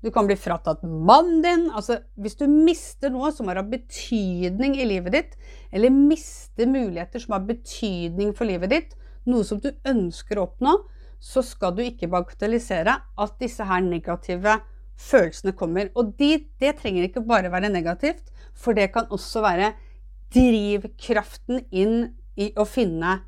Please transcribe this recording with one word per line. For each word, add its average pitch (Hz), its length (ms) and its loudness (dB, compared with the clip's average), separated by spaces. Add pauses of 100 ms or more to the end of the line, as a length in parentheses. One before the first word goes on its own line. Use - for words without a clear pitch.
du 220 80 -4
kan 214 160 2
bli 196 80 4
fratatt 170 480 -4
mannen 220 640 6
din. 339 240 2
Altså, 214 300 -4 (180)
hvis 208 160 -8
du 285 160 0
mister 302 640 2
noe 269 160 0
som 262 160 -6
har 185 160 -2
av 208 80 -6
betydning 202 1120 -2
i 233 80 0
livet 185 300 -2
ditt, - 180 -12 (320)
eller 240 240 4
mister 285 720 2
muligheter 226 560 -2
som 202 160 -4
har 190 80 -4
betydning 202 880 -4
for 226 160 -2
livet 185 240 0
ditt, - 260 -4 (300)
noe 240 160 2
som 208 160 -6
du 285 80 -4 (160)
ønsker 202 560 -2
å 180 80 -4
oppnå, 294 260 2 (400)
så - 260 -2
skal 190 320 -4
du 202 60 -4
ikke 240 320 -4
bagatellisere 196 800 -2
at 214 480 -6
disse 233 240 -6
her 185 180 0
negative 180 760 -2 (420)
følelsene 190 560 2
kommer. 180 400 -2
Og 240 140 0 (100)
de, 302 240 2 (160)
det 285 160 0
trenger 185 300 -2
ikke 226 200 -6
bare 196 240 2
være 185 220 -2
negativt, 180 560 -4 (260)
for 220 220 0
det 196 160 2
kan 233 180 -2
også 208 320 -6
være 196 280 2 (680)
drivkraften 220 1400 0
inn 202 240 2 (400)
i 202 180 -2
å 208 140 0
finne 180 460 0 (140)